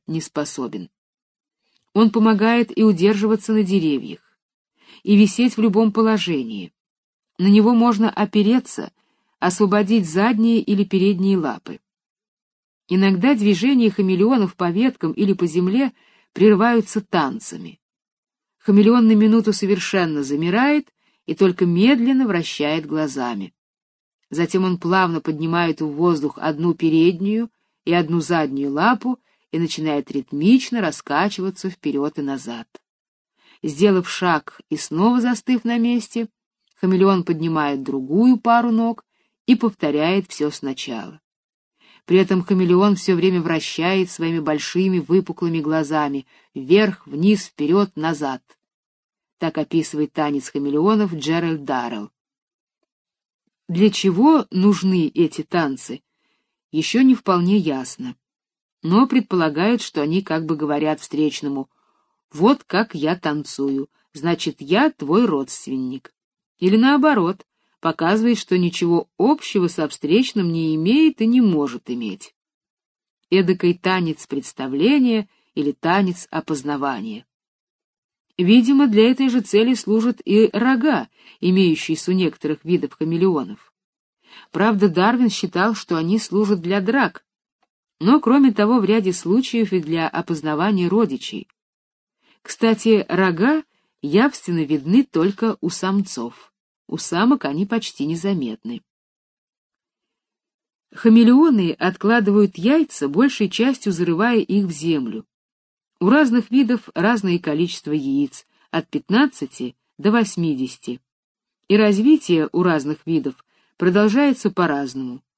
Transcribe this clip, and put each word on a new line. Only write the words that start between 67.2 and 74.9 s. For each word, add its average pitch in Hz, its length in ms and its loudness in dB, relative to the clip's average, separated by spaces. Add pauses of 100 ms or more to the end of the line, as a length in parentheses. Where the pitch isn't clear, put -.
показывает, 208 580 0
что - 200 -2
ничего 170 500 0 (100)
общего 208 500 0
со 160 200 -4
встречным 180 640 -2
не 160 240 -2
имеет 247 460 2
и 220 60 0
не 247 120 4
может 147 500 0
иметь. 110 460 -10 (920)
Эдакой 180 440 2
танец 180 540 -4
представления 202 1040 -2 (260)